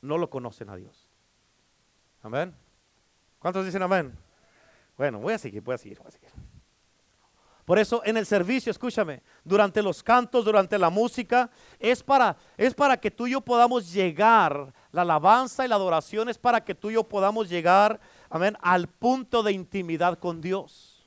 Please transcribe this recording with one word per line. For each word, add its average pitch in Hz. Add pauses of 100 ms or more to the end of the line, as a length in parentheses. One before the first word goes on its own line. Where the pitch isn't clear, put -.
No 147
lo 175
conocen 120
a 98
Dios. - (1120)
Amén. 147 (800)
¿Cuántos 185
dicen 185
amén? 180 (800)
Bueno, 131
voy 165
a 220
seguir, 104
voy 123
a -
seguir, 101
voy -
a -
seguir. - (1400)
Por 180
eso 226
en 220
el 208
servicio, 208
escúchame, 185 (220)
durante 208
los 190
cantos, 240
durante 208
la 170
música, 233 (260)
es 247
para, 254 (220)
es 226
para 277
que 208
tú 247
y 240
yo 269
podamos 240
llegar, 175 (180)
la 170
alabanza 202
y -
la 233
adoración 196
es 226
para 233
que 196
tú -
y 220
yo 226
podamos 208
llegar, 180 (280)
amén, 190
al 180
punto 240
de 208
intimidad 175
con 170
Dios. 180